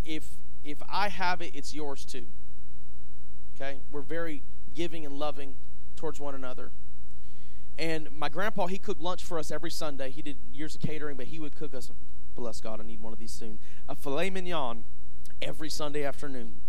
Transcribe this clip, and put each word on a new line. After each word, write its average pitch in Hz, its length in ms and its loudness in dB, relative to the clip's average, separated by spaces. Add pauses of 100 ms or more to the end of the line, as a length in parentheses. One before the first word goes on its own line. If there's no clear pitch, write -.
if, 156 340 0 (260)
if 147 140 0 (100)
I 190 200 0
have 180 320 0
it, 170 140 0
it's 143 200 0
yours 147 300 0
too. - 220 0 (1300)
Okay? 139 260 0 (100)
We're 143 120 0
very 151 400 0 (320)
giving 165 320 0
and 139 120 0
loving 139 380 0 (400)
towards 151 240 0
one 143 140 0
another. 127 360 0 (1080)
And 160 340 0
my 147 160 0
grandpa, 190 380 0
he 190 120 0
cooked - 220 0
lunch 175 220 0
for 170 160 0
us 147 120 0
every 160 200 0
Sunday. 135 400 0
He - 120 0
did 143 160 0 (140)
years 151 220 0
of - 60 0
catering, 151 360 0
but 123 100 0
he 160 120 0
would 151 180 0
cook 143 180 0
us, 123 160 0 (440)
bless 117 260 0
God, 110 200 0
I 107 40 0
need 110 180 0
one 110 100 0
of 110 60 0
these 113 140 0
soon, 107 260 0 (300)
a 139 60 0
filet 151 360 0
mignon 165 540 0 (580)
every 156 260 0
Sunday 147 360 0
afternoon. 131 520 0 (120)